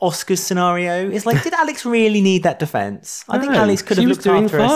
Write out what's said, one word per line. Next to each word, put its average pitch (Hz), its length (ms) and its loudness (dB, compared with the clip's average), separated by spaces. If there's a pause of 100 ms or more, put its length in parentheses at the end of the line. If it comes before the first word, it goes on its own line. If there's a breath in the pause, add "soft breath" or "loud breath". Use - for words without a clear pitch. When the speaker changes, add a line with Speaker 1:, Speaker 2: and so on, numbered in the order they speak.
Speaker 1:
Oscars 180 380 -2
scenario. 180 720 -2
It's 202 160 -4
like, 143 160 0
Speaker 2:
<laughs> - 40 -4
Speaker 1:
did 339 60 -4
Alex 311 320 -2
really 220 360 2
need 190 200 4
that 170 160 0
defense? 101 720 -6
I 202 80 -2
think 277 140 -2
Speaker 2:
No, 240 80 2
Speaker 1:
Alex 208 240 2
could 202 140 0
Speaker 2:
she - 40 2
Speaker 1:
have 240 80 4
Speaker 2:
was - 80 2
Speaker 1:
looked - 60 -16
Speaker 2:
doing 196 220 4
Speaker 1:
after 165 120 0
Speaker 2:
fine. 233 180 2